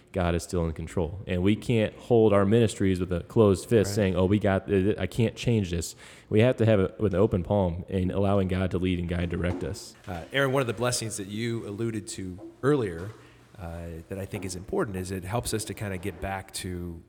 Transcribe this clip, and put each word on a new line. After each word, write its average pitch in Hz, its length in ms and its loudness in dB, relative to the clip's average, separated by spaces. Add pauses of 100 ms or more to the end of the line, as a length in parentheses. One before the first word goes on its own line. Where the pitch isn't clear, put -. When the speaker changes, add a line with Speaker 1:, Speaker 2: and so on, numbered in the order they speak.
(120)
Speaker 1:
God 87 220 0
is 85 80 0
still 85 240 -2
in 80 80 -2
control, 82 540 -4
and 90 160 0
we 104 120 4
can't 110 400 0
hold 110 380 4
our 101 120 6
ministries 101 540 4
with 92 140 -4
a 85 60 -2
closed 101 500 4
fist 101 200 4
Speaker 2:
Right. 101 60 -6
Speaker 1:
saying, 95 200 2
"Oh, 92 100 4
we 101 140 4
got, 95 280 2
th-, 98 160 4
th-, 101 140 2
I 95 80 -2
can't 113 300 0
change 110 340 0
this." 85 260 -4 (360)
We 104 80 6
have 127 180 4
to 110 80 4
have 110 140 6
it 92 200 0
with 101 140 2
an 85 60 4
open 101 240 2
palm 90 440 0
and 92 240 0
allowing 98 360 2
God 92 240 0
to 90 80 -2
lead 90 180 2
and 87 100 -4
guide, 85 220 -2
direct 87 340 -2
us. - 300 -10 (140)
Speaker 2:
Uh, 87 140 -8 (120)
Aaron, 135 200 0
one 139 80 2
of 120 60 -2
the 117 60 -2
blessings 117 440 -4
that 98 100 -8
you 113 400 -6
alluded 110 400 -6
to 92 320 -10 (240)
earlier, 107 480 0 (500)
uh, 85 480 -10
that 95 80 -8
I 95 80 -6
think 95 180 -8
is 92 120 -8
important 107 420 -4
is 92 140 -6
it 95 120 -6
helps 120 300 -4
us 107 120 -4
to 101 100 -8
kinda 98 240 -6
get 90 200 -8
back 95 360 -8
to 87 540 -8